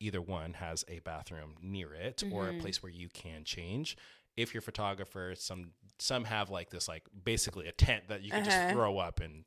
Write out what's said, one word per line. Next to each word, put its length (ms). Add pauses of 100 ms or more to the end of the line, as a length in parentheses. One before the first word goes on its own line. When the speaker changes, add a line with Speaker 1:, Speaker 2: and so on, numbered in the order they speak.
Speaker 1:
either 200
one 340
has 340
a 120
bathroom 600
near 340
it 280 (100)
or 160
a 40
Speaker 2:
Mm-hmm. 80
Speaker 1:
place 220
where 100
you 160
can 360
change. 520 (400)
If 160
you're 80
a 20
photographer, 760
some, 360 (260)
some 260
have, 260
like, 200
this, 180
like, 160 (200)
basically 440
a 40
tent 360
that 140
you 80
can 120
Speaker 2:
Uh-huh. 80
Speaker 1:
just 240
throw 240
up 220
and 260